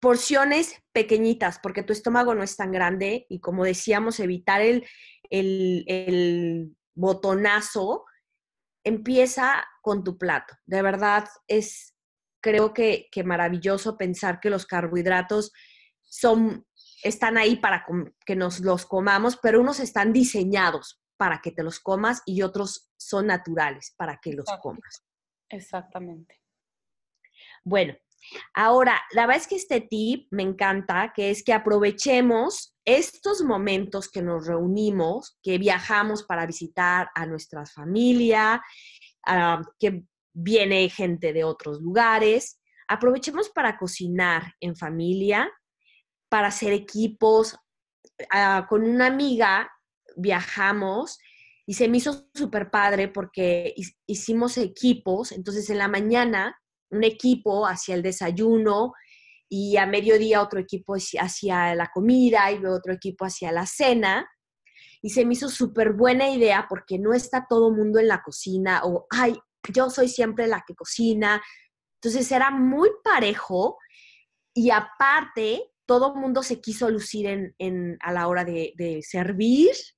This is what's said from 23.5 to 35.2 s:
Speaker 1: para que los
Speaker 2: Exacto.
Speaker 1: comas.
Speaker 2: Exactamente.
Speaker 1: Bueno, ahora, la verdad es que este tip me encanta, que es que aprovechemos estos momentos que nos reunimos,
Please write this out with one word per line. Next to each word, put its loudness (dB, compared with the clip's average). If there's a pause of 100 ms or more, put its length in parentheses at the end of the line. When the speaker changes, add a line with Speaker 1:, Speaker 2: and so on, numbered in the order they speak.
Speaker 1:
para -10
que -10
los -10
Speaker 2:
Exacto. -10
Speaker 1:
comas. -14 (440)
Speaker 2:
Exactamente. -16 (1200)
Speaker 1:
Bueno, 0 (600)
ahora, 4 (120)
la 2
verdad 2
es -16
que -4
este -2
tip -4
me -4
encanta, -2
que -2
es -4
que 2
aprovechemos 2
estos 0
momentos -2
que -8
nos -4
reunimos, -2